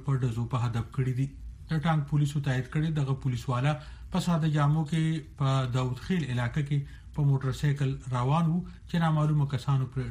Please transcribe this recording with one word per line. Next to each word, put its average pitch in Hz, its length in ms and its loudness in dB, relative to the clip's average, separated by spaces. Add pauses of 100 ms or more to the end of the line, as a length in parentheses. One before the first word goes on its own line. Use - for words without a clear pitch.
په 135 160 0
ډزو 120 300 0
په 120 120 0
هدف 113 200 -2 (100)
کړي 127 240 0
دي. 135 80 0 (420)
د 156 160 0
ټانک 156 260 2
پولیسو 147 360 2
تایید 127 260 0
کړي، 156 160 0 (100)
دغه 135 140 0 (120)
پولیسواله 127 480 0 (400)
په 185 140 2
ساده 160 280 2
جامو 151 360 4
کې 160 120 2 (380)
په 135 340 2
داود 127 320 0
خیل 180 160 0 (100)
علاقه 120 360 0
کې 143 100 2 (360)
په 147 140 2
موټر 135 300 2
سایکل 143 320 2 (240)
روان 147 340 4
وو 175 140 2
چې - 420 -4
نامعلومو 151 480 4
کسانو 131 380 0
پرې 131 200 -4